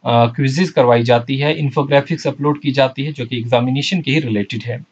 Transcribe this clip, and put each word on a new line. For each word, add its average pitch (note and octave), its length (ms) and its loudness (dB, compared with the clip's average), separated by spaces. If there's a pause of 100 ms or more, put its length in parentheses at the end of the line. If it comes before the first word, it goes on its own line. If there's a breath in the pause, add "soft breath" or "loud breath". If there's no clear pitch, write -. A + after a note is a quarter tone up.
अ, A#2 220 4
quizzes C3+ 440 0
करवाई A#2+ 320 4
जाती A#2+ 360 2
है, D3 160 0
infographics C#3+ 720 0
upload D3 340 -2
की C#3+ 120 -2
जाती C3+ 320 0
है D#3 80 -6
जो C3+ 140 -8
कि A#2+ 120 -8
examination B2+ 600 0
के C#3 100 -4
ही D#3 100 2
related G#2+ 420 -4
है। A#2+ 300 -8